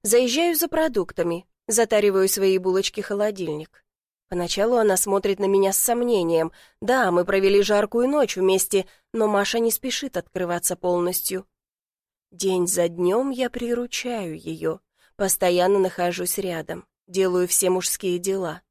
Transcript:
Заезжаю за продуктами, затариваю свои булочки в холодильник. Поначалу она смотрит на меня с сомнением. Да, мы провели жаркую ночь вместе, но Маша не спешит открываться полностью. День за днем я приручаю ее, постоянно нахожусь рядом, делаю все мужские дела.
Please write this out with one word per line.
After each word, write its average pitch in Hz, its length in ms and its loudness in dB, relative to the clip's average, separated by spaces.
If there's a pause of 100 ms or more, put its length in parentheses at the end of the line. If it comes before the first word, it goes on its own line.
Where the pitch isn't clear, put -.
Заезжаю 254 520 2
за 320 140 0
продуктами, 185 760 -2 (200)
затариваю 208 640 2
свои 190 300 2
булочки 190 440 -2
в - 40 -10
холодильник. 190 800 -6 (460)
Поначалу 196 460 0
она 214 200 4
смотрит 202 440 0
на 196 60 0
меня 190 260 4
с - 60 -2
сомнением. 185 760 0 (280)
Да, 233 300 2
мы 175 140 2
провели 196 380 4
жаркую 208 460 2
ночь 277 280 0
вместе, 185 500 2 (260)
но 220 140 0
Маша 208 320 0
не 233 140 2
спешит 262 440 -6
открываться 175 600 -4
полностью. 180 720 -2 (840)
День 180 380 0
за 175 200 2
днем 185 420 0
я 247 200 -4
приручаю 240 880 -6
ее, 160 380 -6 (380)
постоянно 190 640 2
нахожусь 180 580 -2
рядом, 170 480 -8 (220)
делаю 180 400 0
все 180 220 2
мужские 180 500 -2
дела. 180 500 -4